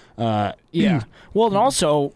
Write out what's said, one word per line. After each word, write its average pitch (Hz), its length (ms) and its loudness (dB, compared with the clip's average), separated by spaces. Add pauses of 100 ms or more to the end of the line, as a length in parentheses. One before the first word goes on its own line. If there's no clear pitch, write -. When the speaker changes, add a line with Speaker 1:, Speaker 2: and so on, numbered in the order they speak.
(180)
Speaker 1:
Uh, 107 360 -2 (180)
Speaker 2:
Yeah. 165 320 0 (140)
Speaker 1:
<clears throat> - 160 -20
Speaker 2:
Well, 220 160 2
and 196 80 0
also, 151 580 0